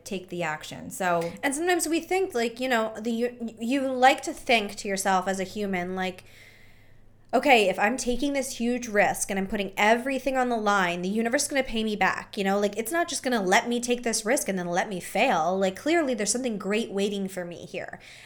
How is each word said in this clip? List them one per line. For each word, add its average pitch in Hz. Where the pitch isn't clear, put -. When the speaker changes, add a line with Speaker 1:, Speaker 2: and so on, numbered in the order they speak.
Speaker 1:
take 185
the 175
action. 156
So 170
Speaker 2:
And 269
sometimes 339
we 320
think, 370
like, 233
you 254
know, 220
the, 220
you, 233
you 262
like 262
to 320
think 214
to -
yourself 190
as 190
a 190
human, 185
like, 185
"Okay, 240
if 180
I'm 220
taking 247
this 262
huge 240
risk 196
and 196
I'm 190
putting 202
everything 254
on 254
the 240
line, 190
the 185
universe 233
is -
gonna 277
pay 226
me 214
back, 190
you 196
know? 196
Like, 208
it's 226
not 339
just 277
gonna 240
let 214
me 240
take 240
this 220
risk 269
and 190
then 175
let 185
me 190
fail. 190
Like, 190
clearly 302
there's 202
something 240
great 196
waiting 196
for 180
me 170
here." -